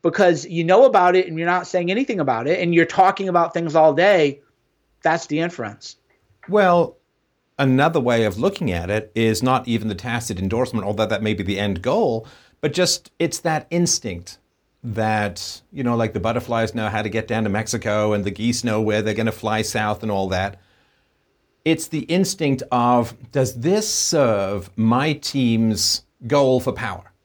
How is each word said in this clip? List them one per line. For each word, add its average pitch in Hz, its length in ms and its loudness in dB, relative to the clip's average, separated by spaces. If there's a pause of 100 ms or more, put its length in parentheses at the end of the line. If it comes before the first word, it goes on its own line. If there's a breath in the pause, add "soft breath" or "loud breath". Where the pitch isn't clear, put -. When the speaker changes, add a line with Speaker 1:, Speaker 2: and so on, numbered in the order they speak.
Speaker 1:
Because 170 440 2
you 165 200 -4
know 190 180 6
about 185 320 6
it 185 120 4
and 160 100 -10
you're 170 100 -2
not 180 180 0
saying 175 240 -2
anything 220 300 -2
about 123 260 -2
it, 170 140 0
and 170 160 0
you're 165 80 6
talking 190 460 2
about 170 240 0
things 170 200 -4
all 156 200 6
day, 160 480 2 (640)
that's 165 240 0
the 151 120 -4
inference. 131 580 -8 (520)
Speaker 2:
Well, 180 480 2 (640)
another 143 400 4
way 117 260 2
of 101 140 -2
looking 160 320 -2
at 87 180 -4
it 107 240 -2
is 113 300 2
not 127 240 0
even 110 200 -2
the 104 80 -4
tacit 117 440 -6
endorsement, 107 480 -2
although 104 180 -2
that 104 160 -4
may 107 140 0
be 95 80 -6
the 95 160 -2
end 98 240 -4
goal, 131 440 -2 (320 soft breath)
but 147 140 -2
just - 460 -2
it's 165 220 -2
that 156 280 -4
instinct 110 680 -4 (440)
that, 107 800 -4 (100)
you 139 120 -8
know, 120 120 0
like, 113 180 -2
the 104 60 -4
butterflies 113 540 -2
know 110 160 -4
how 107 140 -4
to 107 60 -4
get 107 180 -4
down 110 160 -2
to 104 60 0
Mexico 107 640 -2
and 101 100 -2
the 101 80 -2
geese 117 320 -2
know 110 180 0
where 107 200 0
they're 107 120 -2
gonna 113 180 0
fly 110 300 -2
south 107 400 -4
and 110 100 -4
all 98 180 -2
that. 95 300 -4 (1040)
It's 160 240 0
the 156 140 -6
instinct 160 680 0
of, 123 440 2 (160)
"Does 127 280 -2
this 196 280 0
serve 101 880 0
my 123 380 2
team's 113 880 0 (240)
goal 131 340 2
for 123 140 -4
power?" 92 380 -10 (120)